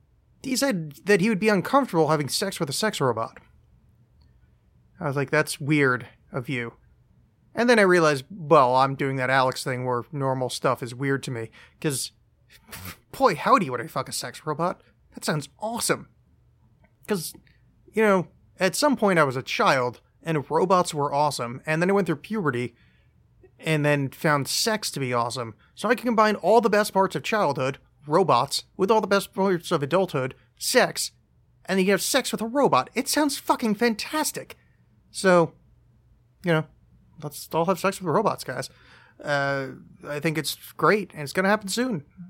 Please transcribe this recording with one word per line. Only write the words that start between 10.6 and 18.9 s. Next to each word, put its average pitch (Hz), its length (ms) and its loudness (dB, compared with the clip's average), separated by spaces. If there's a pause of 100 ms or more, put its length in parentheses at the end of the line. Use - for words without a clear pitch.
is 123 140 -10
weird 135 280 -2
to - 80 -8
me. 113 200 -10 (280)
'Cause, 143 320 -4 (1000)
boy, 233 240 2
howdy 202 340 2
would 123 120 -6
I 156 60 -8
fuck 135 220 -6
a 117 40 -12
sex - 320 -10
robot. 160 360 -4 (320)
That - 120 -12
sounds 151 240 -2 (100)
awesome. 208 480 -4 (1000)
'Cause, 185 280 -6 (560)
you 214 100 0
know, 190 280 2 (280)
at 180 180 0
some 285 200 2